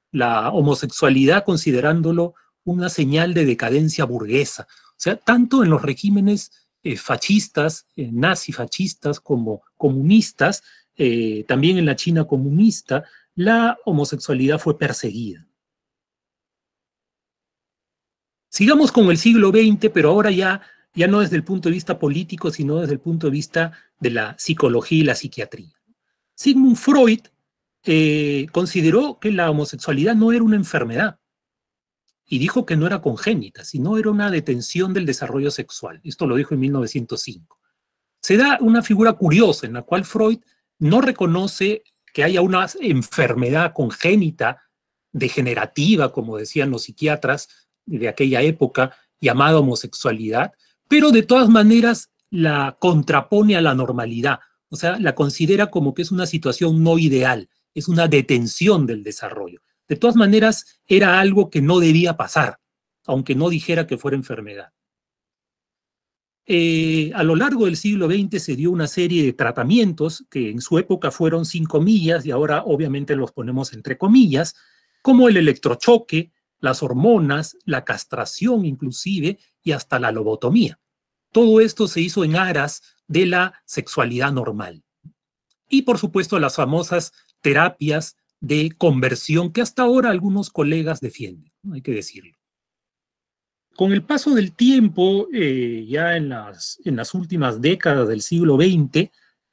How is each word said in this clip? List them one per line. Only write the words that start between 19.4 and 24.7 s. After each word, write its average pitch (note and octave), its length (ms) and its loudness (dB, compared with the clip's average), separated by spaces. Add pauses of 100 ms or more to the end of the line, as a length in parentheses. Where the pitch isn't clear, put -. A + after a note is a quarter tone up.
veinte, A3 380 4
pero D#3 220 2
ahora G#3 200 2
ya, F#3+ 300 -2 (340)
ya E3+ 120 2
no G3+ 140 4
desde F3 160 0
el D#3 80 -2
punto F3+ 260 -4
de E3+ 40 0
vista F3 240 -6
político, D#3+ 520 -4
sino D3+ 300 -4
desde D3 120 -4
el C3+ 80 -6
punto E3 280 -4
de C3+ 40 -2
vista E3 400 -4 (260)
de A#2+ 120 -2
la A2 280 -6
psicología C#3+ 600 0